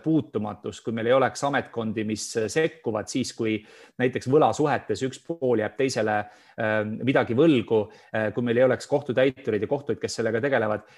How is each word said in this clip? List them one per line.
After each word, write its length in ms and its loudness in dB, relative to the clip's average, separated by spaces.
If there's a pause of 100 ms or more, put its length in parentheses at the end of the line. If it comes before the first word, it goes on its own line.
puutumatus, 800 -2
kui 80 -4
meil 160 -2
ei 80 4
oleks 320 2
ametkondi, 560 -4
mis, 220 -4 (100)
äh, 160 -2
sekkuvad 560 -2
siis, 260 -4
kui 200 -2 (440)
näiteks 300 0
võlasuhetes 800 2
üks 160 -10
pool 400 0
jääb 160 -6
teisele, 380 0 (420)
äh, 240 0
midagi 540 0
võlgu, 420 4 (320)
äh, 240 -2
kui 80 -2
meil 160 2
ei 60 8
oleks 260 0
kohtutäiturid 720 0
ja 80 -4
kohtuid, 300 -4
kes 180 -6
sellega 240 -2
tegelevad, 400 0 (140)